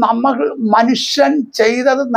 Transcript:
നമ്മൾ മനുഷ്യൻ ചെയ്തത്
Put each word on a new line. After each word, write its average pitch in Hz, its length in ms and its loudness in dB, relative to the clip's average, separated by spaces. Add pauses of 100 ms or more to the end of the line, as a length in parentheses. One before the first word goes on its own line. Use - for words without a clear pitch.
നമ്മൾ 233 260 0 (440)
മനുഷ്യൻ 262 560 0 (260)
ചെയ്തത് 254 440 2 (140)